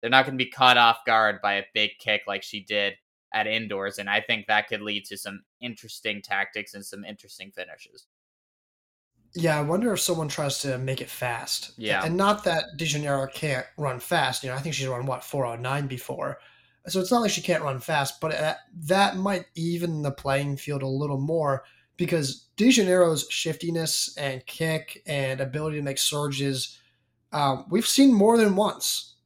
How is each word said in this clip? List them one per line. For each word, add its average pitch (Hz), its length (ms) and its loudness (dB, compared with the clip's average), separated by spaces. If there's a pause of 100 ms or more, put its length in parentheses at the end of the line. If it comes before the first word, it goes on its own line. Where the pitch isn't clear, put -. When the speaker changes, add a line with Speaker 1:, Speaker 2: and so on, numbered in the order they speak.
Speaker 1:
They're 117 80 -4
not 131 160 6
gonna 135 120 -6
be 127 120 -2
caught 127 280 6
off 117 280 6
guard 110 360 4
by 101 140 2
a 98 180 -2
big 107 260 0
kick 104 280 0
like 101 160 -6
she 104 200 -12
did 101 300 -2 (400)
at 107 140 0
indoors, 101 500 -4
and 101 120 -8
I 107 120 2
think 110 260 -4
that 107 200 2
could 107 140 -6
lead 104 240 -6
to 101 120 -12
some 98 260 -12 (160)
interesting 110 640 -10
tactics 98 520 -6
and 101 120 -16
some 101 180 -14
interesting 98 480 -18
finishes. - 560 -18 (1300)
Speaker 2:
Yeah, 165 240 2
I - 20 0
wonder 196 320 0
if 170 60 -2
someone 160 280 -2
tries 143 340 -4
to 131 180 -4
make 131 220 -4
it - 80 -12
fast. - 680 -6
Speaker 1:
Yeah. 104 260 -2
Speaker 2:
And 165 140 -2
not 202 280 2
that 160 200 2 (120)
De 165 80 -4
Janeiro 143 420 -2
can't 139 380 -4 (120)
run 131 220 -4
fast. 131 440 0
You 135 60 -6
know, 127 60 -4
I 135 40 -6
think 151 140 -6
she's 135 140 -4
run, 127 180 -4
what, 127 180 -4
four 139 220 -2
oh 117 100 -4
nine 131 300 -4
before. 135 540 -8 (480)
So 170 120 -2
it's 185 120 -2
not 240 100 4
like 214 80 2
she 165 120 -2
can't 165 220 0
run 135 160 -4
fast, 143 400 -2
but, 156 140 -2
uh, 156 220 -2 (300)
that 190 320 4
might 190 360 -2
even 170 480 -2
the 147 80 0
playing 139 480 -2
field 143 240 -6
a 135 60 -4
little 135 320 -2
more, 147 440 0 (320)
because 160 600 -2
De 233 160 6
Janeiro's 180 580 4
shiftiness 165 880 -2
and 135 300 -6
kick 160 580 -4
and 135 360 -2
ability 151 360 -4
to 147 60 -4
make 139 160 -4
surges, 139 800 -2 (520)
um, 139 380 0
we've 208 160 2
seen 277 260 8
more 220 240 8
than 208 200 6
once. - 580 -2 (120)